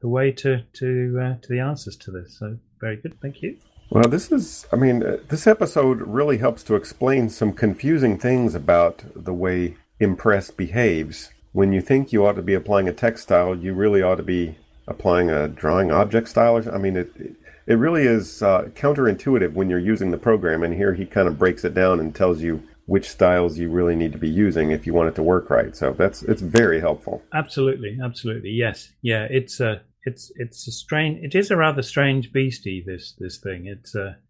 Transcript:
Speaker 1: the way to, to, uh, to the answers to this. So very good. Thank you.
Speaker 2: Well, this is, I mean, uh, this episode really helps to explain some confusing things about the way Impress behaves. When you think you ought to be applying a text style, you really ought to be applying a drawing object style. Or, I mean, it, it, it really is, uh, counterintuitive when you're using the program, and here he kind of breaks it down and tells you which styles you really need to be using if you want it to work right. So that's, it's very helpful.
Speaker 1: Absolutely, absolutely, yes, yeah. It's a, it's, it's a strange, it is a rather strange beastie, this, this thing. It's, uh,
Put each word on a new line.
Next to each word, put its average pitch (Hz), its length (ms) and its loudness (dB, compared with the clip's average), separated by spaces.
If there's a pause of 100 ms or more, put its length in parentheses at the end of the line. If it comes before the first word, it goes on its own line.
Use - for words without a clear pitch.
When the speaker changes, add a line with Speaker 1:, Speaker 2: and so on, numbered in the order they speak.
Speaker 1:
the 120 80 -6
way 131 220 2
to, 131 320 -2 (120)
to, 123 460 -2
uh, 127 220 -2
to - 60 -20
the 123 100 -2
answers 135 380 -6
to - 160 -16
this. 90 260 -14
So 110 180 -10 (240)
very 110 160 -6
good. 165 240 -14
Thank 139 220 -12
you. 196 140 -10 (340)
Speaker 2:
Well, 117 180 6
this 151 220 -2
is, - 420 -2
I - 40 2
mean, 123 260 4
uh, - 140 -2 (120)
this 151 180 0
episode 147 560 4
really 131 360 0
helps - 260 -2
to 110 100 0
explain 127 560 0
some 107 220 -2
confusing 117 680 0
things 123 360 0
about 85 500 2 (120)
the 90 180 -8
way 90 420 -2 (240)
Impress 101 500 0
behaves. 82 800 -2 (220)
When 98 200 2
you 95 80 2
think 135 320 0
you 104 140 4
ought 104 100 2
to 101 60 -6
be 95 120 0
applying 98 340 0
a 85 40 -4
text 117 320 -2
style, 90 320 2
you 90 180 -6
really 101 280 2
ought 92 140 2
to 82 60 -8
be 87 340 -2 (300)
applying 87 440 2
a 76 180 0
drawing 82 420 0
object 104 380 2
style. 117 280 4
Or, 113 180 -4
I 98 40 -4
mean, 95 180 -2
it, 87 200 -6
it, - 200 -14 (300)
it 113 80 4
really 147 320 2
is, 113 360 0
uh, 98 320 2
counterintuitive 123 800 0
when 95 140 0
you're 90 100 0
using 98 320 0
the 80 80 -2
program, 87 440 2
and 85 120 -2
here 95 200 0
he 90 120 -6
kind 95 220 2
of 76 100 -4
breaks 92 260 0
it 87 100 -2
down 92 260 4
and 78 140 -6
tells 90 280 2
you 82 200 -4 (240)
which 98 220 0
styles 90 480 2
you 85 140 -4
really 87 260 2
need 82 160 -2
to 78 60 -12
be 78 100 -2
using 82 420 2
if 76 160 -2
you 85 60 -4
want 82 160 4
it 80 60 -4
to 78 80 -4
work 87 260 2
right. - 260 0
So - 180 -2
that's, 95 320 0
it's 104 180 0
very 87 380 2
helpful. 80 420 -4 (100)
Speaker 1:
Absolutely, 135 720 -4
absolutely, 113 460 -8
yes, 113 500 -4
yeah. 110 300 -2
It's 131 300 -2
a, 110 200 -2 (220)
it's, - 320 -10
it's - 340 -12
a 117 40 -12
strange, 156 520 -4
it 139 100 -12
is 196 160 0
a 196 60 2
rather 156 240 2
strange 135 500 0
beastie, 120 560 -4
this, 90 320 -14
this 92 200 -12
thing. 92 280 -10
It's, 101 300 -14
uh, 98 200 -8 (140)